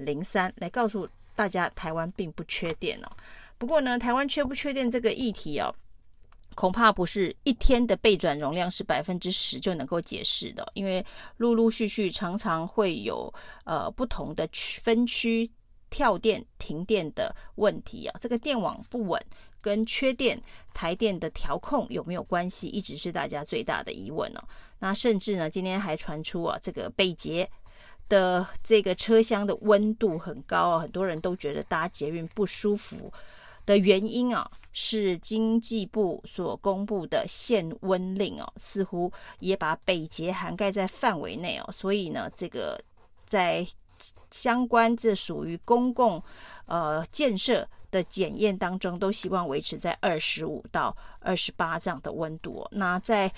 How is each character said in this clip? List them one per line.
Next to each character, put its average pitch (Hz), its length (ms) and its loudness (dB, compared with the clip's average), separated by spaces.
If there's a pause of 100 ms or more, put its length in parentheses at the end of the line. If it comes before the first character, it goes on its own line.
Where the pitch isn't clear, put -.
零 147 180 -2
三 185 360 0
来 175 140 -6
告 240 160 2
诉 202 200 -4 (280)
大 208 120 2
家 180 220 0
台 160 240 -6
湾 165 200 -4
并 175 180 -6
不 - 140 -8
缺 - 280 -4
电 - 300 -6
哦。 - 60 -12 (500)
不 240 80 -6
过 311 120 4
呢， 247 180 2
台 240 160 0
湾 277 140 2
缺 285 160 0
不 269 100 -4
缺 277 200 -4
电 262 160 0
这 240 100 2
个 220 140 2
议 240 180 -2
题 151 280 -4
哦， 71 140 -2 (840)
恐 185 160 2
怕 220 200 8
不 185 140 2
是 185 280 0 (100)
一 277 100 4
天 240 320 8
的 202 100 2
备 202 220 6
转 151 200 0
容 147 160 -2
量 180 160 0
是 - 140 -4
百 147 180 0
分 180 180 -2
之 180 120 -2
十 - 280 0
就 185 160 0
能 135 100 -6
够 170 160 -2
解 - 220 -6
释 - 280 0
的， - 220 -8
因 196 100 -4
为 190 220 -2 (320)
陆 233 160 4
陆 226 160 6
续 220 180 0
续 202 220 0
常 180 280 -4
常 170 300 -2
会 180 320 0
有， 73 320 -4 (320)
呃， 139 280 -2
不 254 140 -4
同 156 300 -4
的 160 120 -2
区， - 340 -6
分 233 260 4
区 226 420 0 (400)
跳 233 280 2
电、 214 260 2 (140)
停 160 260 -6
电 190 300 0
的 - 200 -2 (220)
问 190 280 2
题 73 240 -10
啊。 - 120 -8
这 - 80 -6
个 233 100 0
电 262 220 -2
网 - 300 -4
不 233 160 -4
稳 175 160 0 (400)
跟 214 240 0
缺 262 280 0
电、 247 280 0 (320)
台 175 200 -2
电 202 240 2
的 160 120 -4
调 - 280 -2
控 - 320 -2
有 - 140 -4
没 165 100 -6
有 175 100 -4
关 180 260 0
系， - 180 -8
一 - 140 -4
直 143 160 -8
是 175 140 -6
大 156 160 -2
家 147 160 -6
最 - 200 -4
大 117 180 -2
的 - 120 -8
疑 98 180 -10
问 - 240 -2
哦。 - 80 -12 (360)
那 190 140 0
甚 220 240 4
至 196 200 0
呢， 160 120 0
今 185 140 -4
天 185 160 -2
还 180 160 -2
传 160 280 -4
出 170 200 -4
啊， - 180 0
这 175 100 -8
个 - 180 -6
北 185 240 2
捷 165 360 -4 (600)
的 185 360 6 (180)
这 214 180 8
个 185 140 2
车 226 260 6
厢 208 240 2
的 196 120 2
温 214 380 4
度 185 220 2
很 151 240 -10
高 175 340 2
哦， 165 40 4
很 165 120 -6
多 185 140 -2
人 160 160 -2
都 180 140 0
觉 147 180 -4
得 151 100 -4
搭 165 240 -2
捷 147 220 -6
运 165 200 -6
不 202 160 0
舒 208 300 0
服 - 360 -10 (540)
的 202 120 8
原 196 280 6
因 240 300 0
啊， 147 140 -2 (240)
是 202 460 0
经 220 420 2
济 220 240 -2
部 190 420 0
所 165 300 -4
公 196 280 0
布 190 220 -2
的 - 200 2
限 175 540 0
温 185 340 0
令 196 260 -2
哦， - 160 -10
似 - 260 -4
乎 175 260 -2 (300)
也 190 160 2
把 160 200 0 (100)
北 170 220 2
捷 160 220 -4
涵 185 260 -4
盖 202 140 0
在 196 160 0
范 202 360 0
围 90 160 -6
内 151 220 -4
哦。 - 120 -10
所 190 220 -2
以 196 160 0
呢， 131 260 -4
这 175 140 -8
个 85 280 -4 (480)
在 175 400 2 (640)
相 247 380 0
关 233 300 6
这 226 180 2
属 151 300 -4
于 165 180 -4
公 247 300 4
共， 233 280 4 (440)
呃， 160 420 0
建 262 280 2
设 202 320 2 (220)
的 185 140 2
检 170 340 -2
验 202 180 2
当 185 220 -2
中， 180 220 -4
都 190 100 2
希 190 200 -2
望 180 180 0
维 143 140 -2
持 156 160 -4
在 - 240 -2
二 170 180 2
十 156 260 -2
五 151 240 -6
到 147 260 0 (260)
二 185 120 0
十 180 200 -2
八 165 260 -2
这 180 100 -4
样 139 120 -4
的 - 100 -6
温 156 280 -4
度 - 200 -10
哦。 - 120 -8
那 185 280 0
在 202 380 2